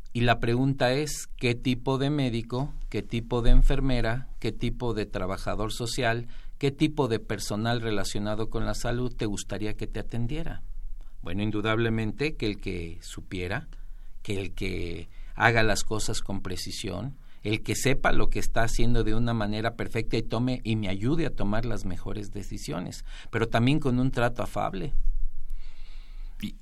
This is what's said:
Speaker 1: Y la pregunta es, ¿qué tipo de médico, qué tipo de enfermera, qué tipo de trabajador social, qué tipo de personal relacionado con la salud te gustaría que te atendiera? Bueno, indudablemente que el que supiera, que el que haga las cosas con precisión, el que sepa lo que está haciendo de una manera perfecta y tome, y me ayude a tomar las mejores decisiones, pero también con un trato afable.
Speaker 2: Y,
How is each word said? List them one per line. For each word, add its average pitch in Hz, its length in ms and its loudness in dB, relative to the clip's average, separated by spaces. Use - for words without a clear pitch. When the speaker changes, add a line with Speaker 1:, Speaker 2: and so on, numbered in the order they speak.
Speaker 1:
Y 117 40 0
la 117 180 4
pregunta 127 540 2
es, 143 360 -4
¿qué 120 180 0
tipo 127 420 -2
de 135 100 0
médico, 127 640 -2
qué 107 140 -4
tipo 117 400 -2
de 120 80 10
enfermera, 123 800 6
qué 110 140 -2
tipo 120 420 -4
de 104 120 -2
trabajador 98 640 -4
social, 117 560 -2
qué 139 120 0
tipo 147 380 0
de 113 100 0
personal 110 600 -2
relacionado 107 680 -2
con 110 160 -2
la 107 100 0
salud 123 380 -2
te 120 140 -2
gustaría 104 480 -4
que - 140 -4
te - 100 -6
atendiera? 117 640 -2
Bueno, 92 220 -2
indudablemente 110 920 0
que 117 100 -4
el 101 140 -4
que 87 420 -6
supiera, 92 640 -8
que 98 180 -4
el 92 140 -6
que 87 540 -4
haga 113 300 4
las 104 180 2
cosas 107 380 0
con 101 220 -2
precisión, 95 720 -6
el 110 220 -2
que 110 100 -2
sepa - 380 2
lo 117 180 8
que - 80 2
está 113 240 4
haciendo 117 400 6
de 107 140 4
una 117 180 4
manera 107 400 -2
perfecta 110 420 -2
y 113 60 0
tome, 123 400 -2
y 113 140 0
me 104 120 -2
ayude 113 380 0
a 120 80 -2
tomar 101 300 2
las 110 220 -2
mejores 101 440 -4
decisiones, - 760 -8
pero - 160 0
también 127 320 4
con 123 180 0
un 127 140 2
trato 120 320 0
afable. 101 500 -2
Speaker 2:
Y, - 220 -8